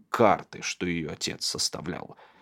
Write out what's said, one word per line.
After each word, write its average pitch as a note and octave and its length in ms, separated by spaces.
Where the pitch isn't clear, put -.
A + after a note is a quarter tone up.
карты, - 520
что - 240
ее E2+ 260
отец - 340
составлял. - 680